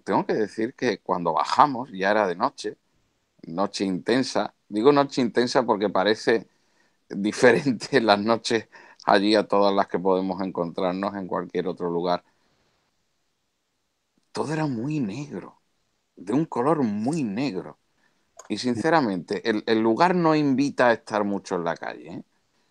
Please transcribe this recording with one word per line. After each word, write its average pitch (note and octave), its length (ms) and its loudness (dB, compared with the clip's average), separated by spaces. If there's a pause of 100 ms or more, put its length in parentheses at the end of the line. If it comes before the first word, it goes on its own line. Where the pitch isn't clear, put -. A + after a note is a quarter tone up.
tengo G#2 220 -2
que G3 80 -2
decir A2 400 -4
que A#2 260 -2
cuando F2 340 -2
bajamos B2+ 580 2
ya F#2+ 200 0
era G#2+ 140 2
de F2+ 100 -2
noche, A2 420 -6 (680)
noche G2 380 -4
intensa. G#2 720 -2 (140)
Digo G#2+ 240 4
noche C#3 300 2
intensa A#2+ 420 0
porque G2+ 260 0
parece G#2 580 0 (600)
diferente A2+ 920 2
<laughs> - 20 -2
las G#2 180 4
noches A2+ 480 0 (380)
allí G#2 300 6
a G2+ 120 2
todas G2+ 260 2
las G2 140 0
que G2 100 -4
podemos F#2 440 0
encontrarnos F#2 760 -4
en F#2+ 120 -8
cualquier F2+ 400 -4
otro F2 220 -6
lugar. F2 340 -2 (2000)
Todo A#2+ 200 -4
era D#3 140 -2
muy C#3+ 340 -4
negro, A2 600 -8 (560)
de F2+ 180 -8
un D#3+ 120 2
color D3 360 0
muy A#2+ 420 -2
negro. F#2+ 540 -6 (680)
Y G#2 100 -6
sinceramente, A#2+ 880 0
el, G#2+ 180 0
el A2+ 140 2
lugar A#2+ 340 4
no E3 220 4
invita C#3 520 2
a A#2 60 6
estar G#2+ 300 -4
mucho G2 320 -4
en F2 80 -2
la E2 120 -2
calle, - 380 -12
¿eh? - 100 -12 (460)